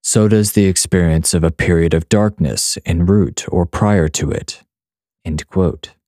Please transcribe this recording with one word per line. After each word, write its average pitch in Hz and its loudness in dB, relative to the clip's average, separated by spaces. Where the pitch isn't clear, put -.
So 107 2
does 104 2
the 101 2
experience 87 0
of 82 2
a 82 2
period 82 0
of 80 -2
darkness 101 -2
en 85 0
route 98 0
or 87 0
prior 101 0
to 71 -4
it," - -8
end 78 -8
quote. - -4